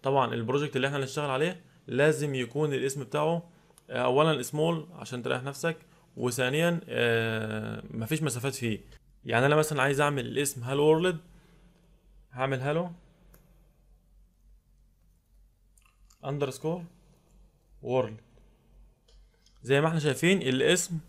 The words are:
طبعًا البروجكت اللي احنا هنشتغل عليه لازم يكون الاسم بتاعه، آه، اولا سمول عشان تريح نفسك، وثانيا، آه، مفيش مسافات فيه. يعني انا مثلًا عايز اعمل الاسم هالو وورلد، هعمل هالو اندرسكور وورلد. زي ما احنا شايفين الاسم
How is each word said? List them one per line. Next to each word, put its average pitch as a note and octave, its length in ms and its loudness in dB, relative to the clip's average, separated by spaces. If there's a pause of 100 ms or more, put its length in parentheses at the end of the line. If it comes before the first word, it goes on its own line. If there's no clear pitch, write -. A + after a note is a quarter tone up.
طبعًا C3+ 320 2
البروجكت B2+ 420 -2
اللي B2+ 100 2
احنا C#3+ 120 -2
هنشتغل C#3+ 320 -4
عليه D#3 300 -2 (260)
لازم C#3+ 480 2
يكون C#3 400 -2
الاسم C3+ 300 -4
بتاعه، D#3 380 -2 (480)
آه، B2 140 -2
اولا C#3 380 4
سمول D#3 500 -2
عشان A#2+ 300 -10
تريح B2+ 200 -2
نفسك، D3+ 340 -4 (400)
وثانيا، C3 720 0
آه، A2+ 1000 -2
مفيش A2+ 320 -4
مسافات C3 320 -2
فيه. A2+ 260 -4 (440)
يعني A#2+ 220 2
انا D3 100 6
مثلًا D3+ 260 2
عايز C#3 180 2
اعمل C#3+ 260 0
الاسم B2 380 -4
هالو C#3 180 0
وورلد، D#3+ 360 4 (1120)
هعمل C3 280 -2
هالو D#3 300 -2 (3250)
اندرسكور C#3+ 580 -4 (1000)
وورلد. A#2+ 380 -2 (1400)
زي C3+ 180 4
ما D#3 80 2
احنا E3 100 0
شايفين D#3 440 2
الاسم C#3+ 560 2 (100)